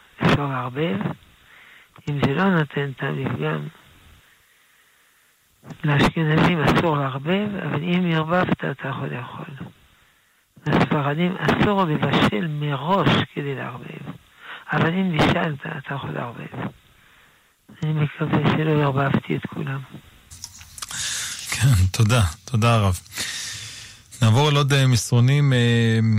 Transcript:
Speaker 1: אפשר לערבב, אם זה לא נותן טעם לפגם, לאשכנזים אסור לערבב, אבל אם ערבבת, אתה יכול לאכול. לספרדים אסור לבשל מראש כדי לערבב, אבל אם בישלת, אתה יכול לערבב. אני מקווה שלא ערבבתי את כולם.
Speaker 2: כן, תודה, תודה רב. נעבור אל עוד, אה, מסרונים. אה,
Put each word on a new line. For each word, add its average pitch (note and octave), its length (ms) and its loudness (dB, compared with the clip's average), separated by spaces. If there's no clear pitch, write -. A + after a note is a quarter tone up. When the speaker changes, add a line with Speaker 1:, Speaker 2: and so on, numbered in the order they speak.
Speaker 1:
אפשר D3 240 0
לערבב, C3+ 500 -4
אם D3 180 -4
זה C#3 80 0
לא F3 160 0
נותן C#3+ 420 -2
טעם D3 320 -6
לפגם, D3 420 -4
לאשכנזים D#3 760 2
אסור D#3+ 360 2
לערבב, C#3+ 520 -2
אבל D3 200 -4
אם F3+ 320 0
ערבבת, D#3+ 500 0
אתה C#3+ 240 -6
יכול C#3 200 -6
לאכול. B2+ 360 -10
לספרדים D3+ 720 0
אסור G3 460 2
לבשל D#3+ 600 0
מראש D3 600 0
כדי C#3+ 200 -6
לערבב, B2+ 600 -12
אבל D#3+ 220 2
אם F#3+ 180 0
בישלת, D3+ 480 0
אתה D3+ 340 -10
יכול C#3 160 -8
לערבב. C3 580 -8
אני D#3 100 0
מקווה D3+ 640 0
שלא D#3 140 0
ערבבתי C#3 540 0
את - 100 -6
כולם. C#3 340 -8
Speaker 2:
כן, G#2 420 4
תודה, A2+ 280 4
תודה A#2 360 4
רב. F#2+ 180 2
נעבור A#2+ 260 6
אל C#3+ 80 4
עוד, C#3+ 160 2
אה, C3+ 140 4
מסרונים. C3 680 4
אה, A#2 460 4